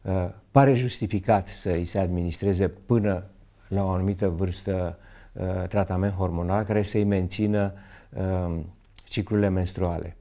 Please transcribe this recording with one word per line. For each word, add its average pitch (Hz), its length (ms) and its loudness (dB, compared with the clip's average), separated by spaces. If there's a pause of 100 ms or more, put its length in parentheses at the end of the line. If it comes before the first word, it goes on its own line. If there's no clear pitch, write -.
uh, 95 280 0 (220)
pare 139 220 8
justificat 110 720 0
să - 220 -8
îi 87 160 0
se 98 140 -4
administreze 90 680 0
până 101 560 0 (440)
la 98 160 -2
o 95 60 0
anumită 95 400 0
vârstă, 90 680 -4 (360)
uh, 92 340 -4
tratament 95 460 0
hormonal 92 500 0
care 104 200 0
să-i 104 200 0
mențină, 101 720 0 (360)
uh, 90 500 -2 (440)
ciclurile 101 460 0
menstruale. 90 720 -2